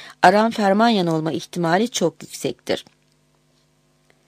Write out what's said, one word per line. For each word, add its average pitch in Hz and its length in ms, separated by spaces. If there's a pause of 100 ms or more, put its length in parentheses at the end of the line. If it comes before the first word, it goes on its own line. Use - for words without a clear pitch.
(240)
Aram 208 280
Fermanyan 208 560
olma 160 240
ihtimali 175 580
çok - 340
yüksektir. - 640 (1400)